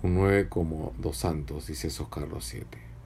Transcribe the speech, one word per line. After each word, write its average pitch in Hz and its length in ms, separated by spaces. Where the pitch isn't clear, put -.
Un 90 120
nueve 98 340
como 80 500
Dos - 200
Santos, 76 500
dice 78 200
Esos - 200
Carlos - 360
siete. - 340